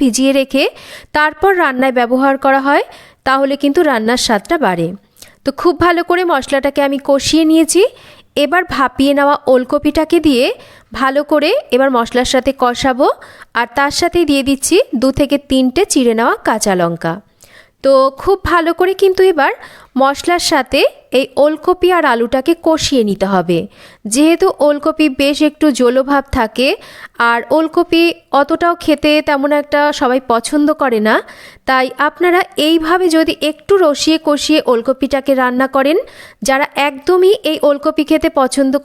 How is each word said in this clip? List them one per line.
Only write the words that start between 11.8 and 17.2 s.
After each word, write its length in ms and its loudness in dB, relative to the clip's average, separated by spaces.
মশলার 360 0
সাথে 180 0
কষাবো, 460 0
আর 140 -2
তার 260 0
সাথে 180 0
দিয়ে 180 2
দিচ্ছি 280 0
দু 80 2
থেকে 180 0
তিনটে 320 0
চিড়ে 260 2
নেওয়া 160 0
কাঁচা 340 0
লঙ্কা। 340 -4